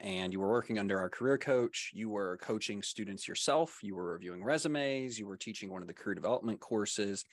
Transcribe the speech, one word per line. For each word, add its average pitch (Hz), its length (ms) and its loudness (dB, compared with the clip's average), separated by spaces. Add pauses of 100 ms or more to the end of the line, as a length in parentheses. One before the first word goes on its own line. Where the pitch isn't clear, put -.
and 92 320 -2
you 95 80 0
were 98 80 4
working 113 280 4
under 98 220 2
our 92 100 0
career 131 280 2
coach. 127 560 2
You 110 160 -4
were 98 320 0
coaching 104 420 -2
students 98 420 -6
yourself. - 560 2
You 98 140 -4
were 90 160 -2
reviewing 90 320 -6
resumes. 139 760 0
You 107 80 -4
were 98 120 -6
teaching 101 340 -6
one 92 100 -6
of 87 60 -10
the 87 60 -8
career - 200 -2
development 107 460 2
courses. 104 720 0